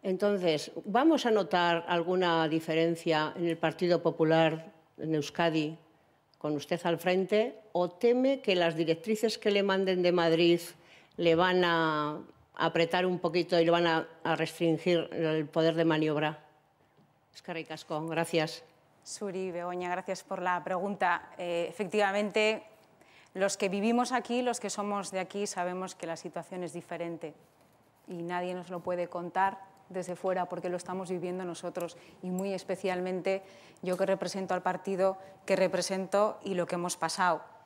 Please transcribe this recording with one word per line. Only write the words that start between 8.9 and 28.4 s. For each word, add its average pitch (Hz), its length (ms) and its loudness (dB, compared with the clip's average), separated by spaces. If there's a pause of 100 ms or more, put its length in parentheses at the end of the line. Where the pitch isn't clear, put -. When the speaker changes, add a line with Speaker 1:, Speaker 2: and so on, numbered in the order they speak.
Speaker 1:
que 220 100 2
le 202 140 4
manden 190 400 2
de 175 80 4
Madrid 170 500 4 (560)
le 170 160 4
van 180 320 4
a 156 560 0 (320)
apretar 165 500 2
un 185 140 0
poquito 170 420 0
y 170 60 6
le 170 60 4
van 170 160 4
a, 160 200 2 (160)
a 160 120 2
restringir 160 760 0
el 156 360 -2
poder 165 260 2
de 165 120 2
maniobra? 156 520 0 (960)
Eskerrik 165 380 -10
asko. 156 340 -6
Gracias. 160 580 -2 (400)
Speaker 2:
Suri, 190 460 -8
Begoña, 180 400 -6
gracias 180 340 -4
por 185 160 -6
la 180 240 0
pregunta. 185 760 -2
Eh, 175 280 -2
efectivamente, 208 960 0 (680)
los 190 240 0
que 202 120 0
vivimos 233 420 2
aquí, 247 320 -2
los 240 160 0
que 202 100 -6
somos 202 400 -4
de 190 100 -4
aquí, 202 280 -6
sabemos 180 480 -6
que - 100 -12
la 165 100 -6
situación 175 480 -10
es 156 100 -8
diferente 170 600 -8 (720)
y 175 140 -10
nadie 180 320 -4